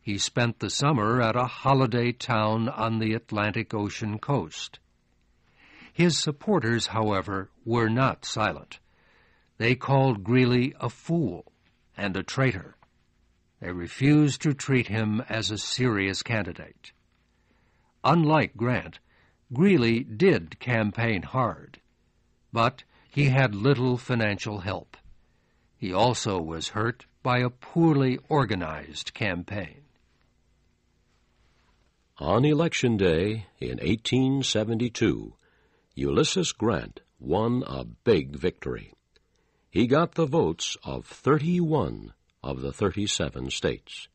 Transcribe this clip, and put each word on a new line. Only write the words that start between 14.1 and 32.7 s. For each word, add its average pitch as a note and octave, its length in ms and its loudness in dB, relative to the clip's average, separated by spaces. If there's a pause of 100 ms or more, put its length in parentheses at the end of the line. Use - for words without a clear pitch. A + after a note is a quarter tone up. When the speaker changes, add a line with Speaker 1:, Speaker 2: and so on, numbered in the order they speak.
Speaker 1:
to D3+ 120 0
treat C3 320 0
him G#2+ 420 -2
as G#2+ 220 -4
a G#2+ 80 -4
serious G2 640 -2
candidate. - 680 -6 (1120)
Unlike D3+ 520 4
Grant, A2 440 -2 (520)
Greeley B2+ 520 4
did G#2+ 560 0
campaign A2+ 640 0
hard, - 580 -4 (720)
but A#2 320 0 (260)
he C#3+ 140 0
had C3 320 4
little B2 400 2
financial G#2+ 640 -2
help. F2+ 360 -6 (800)
He F#2 160 -6
also G#2+ 480 2
was D#2+ 280 -6
hurt A2+ 380 -4 (160)
by B2 160 2
a B2 120 0
poorly C#3 680 2 (100)
organized E2+ 840 -2
campaign. F#2+ 680 -6 (2250)
Speaker 2:
On F#2+ 260 2
Election D3+ 520 2